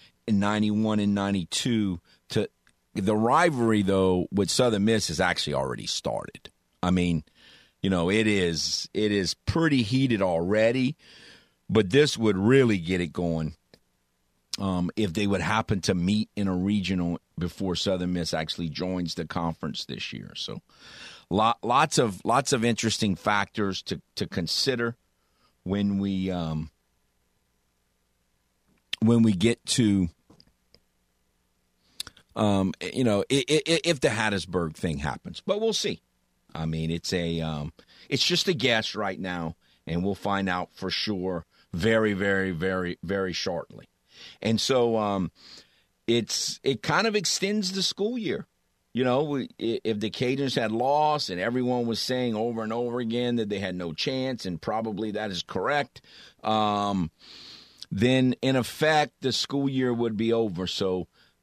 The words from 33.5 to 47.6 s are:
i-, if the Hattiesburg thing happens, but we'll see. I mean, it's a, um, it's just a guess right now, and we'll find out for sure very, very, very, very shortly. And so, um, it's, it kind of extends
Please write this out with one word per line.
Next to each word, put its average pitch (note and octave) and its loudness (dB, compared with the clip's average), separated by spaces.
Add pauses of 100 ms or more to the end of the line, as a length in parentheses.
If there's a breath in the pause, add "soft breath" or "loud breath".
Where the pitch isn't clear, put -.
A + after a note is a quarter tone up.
i-, E3 2
if D#3+ 0
the D3 2
Hattiesburg F#2+ -2
thing D#2 -4
happens, D#2 -6
but G3+ 0
we'll A3 0
see. - -4 (520)
I D#2+ -4
mean, D#2+ -2
it's E2+ -4
a, E2+ -2
um, D#2 -6 (340 loud breath)
it's C#3 0
just F3 0
a F3+ 0
guess A#2 0
right G2 -4
now, F2 -6 (320 soft breath)
and E2+ -2
we'll G2 -2
find G2 -2
out F2+ -4
for F#2+ -8
sure F#2 -4 (300 soft breath)
very, G#2+ 2
very, F#2+ 0
very, F2+ -4
very F#2 -2
shortly. - -6 (540 loud breath)
And A2 0
so, A#2+ 2
um, G2+ 0 (760 loud breath)
it's, - -2
it C3+ -2
kind F3 2
of G#3+ 0
extends G3 -2